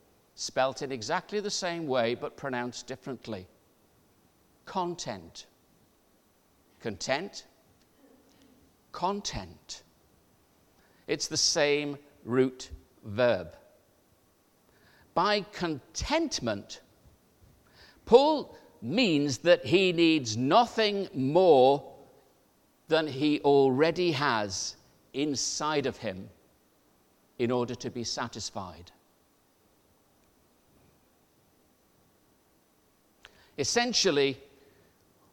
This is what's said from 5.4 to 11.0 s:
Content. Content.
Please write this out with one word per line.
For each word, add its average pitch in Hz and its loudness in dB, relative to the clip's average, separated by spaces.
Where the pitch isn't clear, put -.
Content. 131 -8
Content. 156 -8